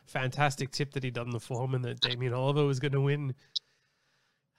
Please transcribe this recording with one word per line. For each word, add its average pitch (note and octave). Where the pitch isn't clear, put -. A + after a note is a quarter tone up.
fantastic C3+
tip C#3+
that C3
he'd B2
done A#2+
the A#2
form C3
and B2+
that A#2+
Damien B2
Oliver C#3+
was C3+
gonna C#3
win C#3